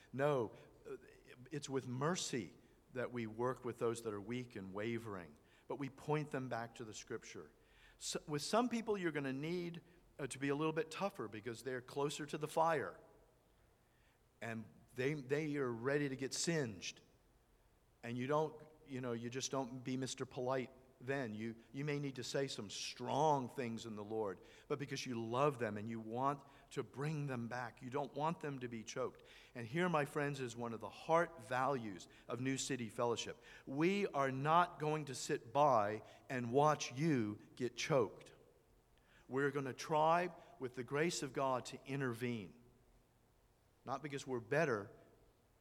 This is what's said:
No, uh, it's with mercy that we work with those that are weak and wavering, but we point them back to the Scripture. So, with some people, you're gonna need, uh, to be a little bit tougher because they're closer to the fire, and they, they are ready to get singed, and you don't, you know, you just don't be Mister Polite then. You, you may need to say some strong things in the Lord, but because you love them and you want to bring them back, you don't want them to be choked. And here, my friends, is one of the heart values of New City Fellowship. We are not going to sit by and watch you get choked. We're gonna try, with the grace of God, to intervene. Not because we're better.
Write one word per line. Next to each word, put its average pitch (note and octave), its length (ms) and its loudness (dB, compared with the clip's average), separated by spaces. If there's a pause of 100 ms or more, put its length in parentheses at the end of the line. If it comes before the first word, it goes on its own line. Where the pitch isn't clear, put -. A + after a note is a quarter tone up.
(140)
No, C3 380 4 (380)
uh, C3+ 60 -8 (560)
it's C#3+ 180 -4
with C3 180 0
mercy C3 640 -2 (420)
that A#2+ 180 -4
we A#2 160 -2
work A#2+ 380 -2
with A#2 120 -4
those A#2 240 2
that A2 120 -4
are G#2 80 -4
weak A#2+ 340 -6
and F#2+ 180 -8
wavering, G#2 540 -4 (400)
but C3 100 -4
we C#3 120 -4
point D3 420 -2
them C3 160 -2
back A#2 280 -4
to A#2+ 100 -10
the G#2 80 -12
Scripture. G2 580 -10 (480)
So, - 260 -4
with D3 160 -2
some A#3 280 4
people, A3 280 0
you're E3+ 140 0
gonna C#3 220 0
need, E3+ 480 -4 (360)
uh, C#3 100 -4
to B2+ 120 -6
be C#3 80 0
a C#3 80 4
little D#3 180 2
bit D#3 160 0
tougher F#3 380 -2
because A2 340 -6
they're B2+ 200 -4
closer C#3+ 440 -2
to D#3+ 120 -6
the D3+ 100 -4
fire, D#3 460 4 (1500)
and A2+ 220 -6 (320)
they, B2+ 180 2
they C#3+ 440 0
are B2+ 140 2
ready C3+ 360 2
to C3 80 -2
get B2+ 180 -4
singed, C3 680 0 (1040)
and A#2+ 140 -4
you B2+ 100 -2
don't, D3+ 260 2 (340)
you B2+ 140 -6
know, B2+ 100 -2
you A#2 180 -2
just B2+ 220 -4
don't C3 320 -2
be C3 140 -2
Mister C3 280 -4
Polite B2+ 440 -2 (320)
then. B2 340 -2
You, A2+ 180 -4 (200)
you C#3 100 -4
may C#3+ 160 0
need C#3 160 -4
to B2+ 80 -6
say C#3 240 0
some A2 220 -6
strong B2+ 880 2
things A2+ 280 -4
in G#2+ 120 -8
the G#2+ 60 -6
Lord, G#2 340 -2 (320)
but C3+ 100 0
because C3+ 260 -6
you A#2+ 160 -2
love B2 380 4
them G#2+ 160 0
and G#2+ 140 -4
you A2+ 100 -4
want B2+ 400 0 (320)
to C3+ 120 -4
bring C#3+ 440 -4
them A#2+ 200 -4
back, A#2+ 340 -6
you C3 80 -8
don't C3+ 260 -2
want D#3+ 260 0
them C#3+ 180 -4
to B2+ 80 -6
be A#2 160 -6
choked. A#2 400 -4 (320)
And A#2+ 100 -6
here, E3 220 2
my D#3 160 4
friends, C#3+ 360 0
is A#2 180 -4
one A#2 160 -4
of G#2 80 -6
the G2+ 80 -6
heart E3 420 4 (160)
values B2 600 2 (200)
of A#2+ 140 -4
New C3 160 2
City B2 320 -2
Fellowship. A2+ 520 0 (240)
We F3+ 480 4
are C#3 180 4
not D#3+ 480 4
going D3+ 260 0
to C3 100 -6
sit C3 380 -4
by A2 480 6 (280)
and B2 220 0
watch C#3+ 460 6
you B2+ 400 4 (180)
get B2 220 -2
choked. - 540 2 (1000)
We're C3+ 220 2
gonna C3+ 220 -2
try, E3 560 4 (300)
with B2 160 -6
the B2+ 80 -4
grace D3+ 400 0
of B2+ 100 -6
God, C3 320 0
to B2+ 120 -10 (100)
intervene. A#2+ 600 -2 (1400)
Not C#3 180 -4
because C#3 240 -8
we're B2 120 -2
better. A#2+ 500 2 (720)